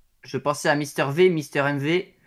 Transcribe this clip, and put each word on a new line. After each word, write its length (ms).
Je 140
pensais 320
à 60
Mister 360
V, 200
Mister 300
M 180
V, 360